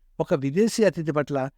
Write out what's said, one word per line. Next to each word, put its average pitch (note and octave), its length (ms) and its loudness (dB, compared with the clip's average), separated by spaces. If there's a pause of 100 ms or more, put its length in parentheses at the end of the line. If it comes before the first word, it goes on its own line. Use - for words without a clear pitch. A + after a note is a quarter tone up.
(200)
ఒక D#3+ 140 -2
విదేశీ E3+ 500 0
అతిథి E3 280 0
పట్ల C#3 460 -2